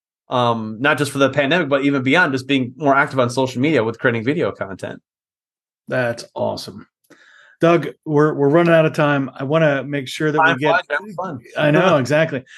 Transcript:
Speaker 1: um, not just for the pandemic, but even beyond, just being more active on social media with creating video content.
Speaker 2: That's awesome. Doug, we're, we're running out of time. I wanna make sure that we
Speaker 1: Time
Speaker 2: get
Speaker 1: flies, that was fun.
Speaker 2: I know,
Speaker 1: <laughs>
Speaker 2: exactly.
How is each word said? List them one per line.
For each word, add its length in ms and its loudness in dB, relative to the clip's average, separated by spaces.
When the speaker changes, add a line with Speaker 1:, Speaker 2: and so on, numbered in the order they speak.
Speaker 1:
um, 520 -2
not 180 2
just 140 -2
for 60 -6
the 120 4
pandemic, 380 0
but 160 0
even 180 0
beyond, 300 2
just 160 -6
being 280 -2
more 200 2
active 240 0
on 100 2
social 300 -2
media 240 2
with 160 -6
creating 240 0
video 260 -2
content. 500 -10
Speaker 2:
That's 380 -4
awesome. 540 -8
Doug, 260 4
we're, 300 2
we're 140 2
running 260 4
out 120 4
of 80 -2
time. 420 0
I 80 -8
wanna 400 0
make 240 -8
sure 240 -4
that 80 0
we 60 4
Speaker 1:
Time 120 2
Speaker 2:
get 120 0
Speaker 1:
flies, 180 2
that 140 -4
was 120 -16
fun. 240 -8
Speaker 2:
I 140 2
know, 260 4
Speaker 1:
<laughs> 20 4
Speaker 2:
exactly. 440 0